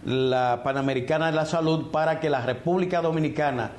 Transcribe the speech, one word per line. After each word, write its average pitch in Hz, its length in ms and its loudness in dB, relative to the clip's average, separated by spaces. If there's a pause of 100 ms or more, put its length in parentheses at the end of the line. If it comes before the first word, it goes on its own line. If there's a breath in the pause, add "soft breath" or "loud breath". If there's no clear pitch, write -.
la 127 580 2
Panamericana 135 640 0
de 160 60 0
la 156 140 0
Salud 160 440 0
para 160 300 0
que 160 80 0
la 131 160 0
República 175 560 0
Dominicana, 151 800 0